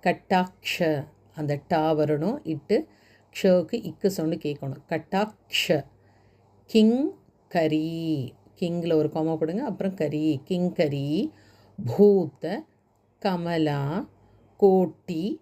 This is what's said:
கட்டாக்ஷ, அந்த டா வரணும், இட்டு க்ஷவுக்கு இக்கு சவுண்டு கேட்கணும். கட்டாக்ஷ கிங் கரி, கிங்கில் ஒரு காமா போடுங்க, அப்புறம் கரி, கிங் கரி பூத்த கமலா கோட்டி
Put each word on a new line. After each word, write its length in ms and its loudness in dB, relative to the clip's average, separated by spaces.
கட்டாக்ஷ, 1040 -2
அந்த 320 -4
டா 260 2
வரணும், 500 0
இட்டு 440 -2
க்ஷவுக்கு 480 2
இக்கு 280 -4
சவுண்டு 240 -2
கேட்கணும். 540 -8
கட்டாக்ஷ 960 -2
கிங் 480 4
கரி, 880 -2
கிங்கில் 340 -2
ஒரு 180 2
காமா 240 -2
போடுங்க, 280 -4
அப்புறம் 300 -4
கரி, 500 -2
கிங் 300 -2
கரி 580 -2
பூத்த 760 2
கமலா 840 -2
கோட்டி 840 2